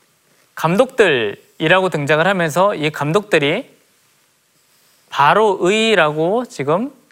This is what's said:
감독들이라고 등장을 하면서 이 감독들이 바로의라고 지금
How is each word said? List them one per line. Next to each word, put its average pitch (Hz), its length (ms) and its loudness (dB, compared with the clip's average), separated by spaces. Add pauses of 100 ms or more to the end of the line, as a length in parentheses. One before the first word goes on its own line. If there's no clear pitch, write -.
(580)
감독들이라고 175 1300 0
등장을 156 380 0
하면서 185 480 0
이 151 160 -4
감독들이 151 840 -2 (1400)
바로의라고 185 1400 0
지금 175 460 -4 (200)